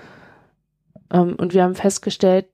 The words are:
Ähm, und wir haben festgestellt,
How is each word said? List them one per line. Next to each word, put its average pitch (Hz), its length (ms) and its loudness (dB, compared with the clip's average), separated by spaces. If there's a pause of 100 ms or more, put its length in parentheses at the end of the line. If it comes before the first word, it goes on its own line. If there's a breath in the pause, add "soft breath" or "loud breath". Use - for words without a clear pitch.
(1120 loud breath)
Ähm, 175 260 0
und 175 160 -6
wir 190 100 4
haben 185 120 0
festgestellt, 190 800 0